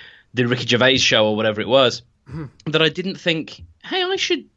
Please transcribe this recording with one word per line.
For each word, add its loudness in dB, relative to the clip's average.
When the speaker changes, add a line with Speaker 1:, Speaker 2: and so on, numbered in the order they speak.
Speaker 1:
the 0
Ricky -2
Gervais 4
show 4
or 0
whatever 0
it -4
was, 2
Speaker 2:
Hmm. -12
Speaker 1:
that 0
I 2
didn't -8
think, -4
"Hey, -4
I -4
should, -4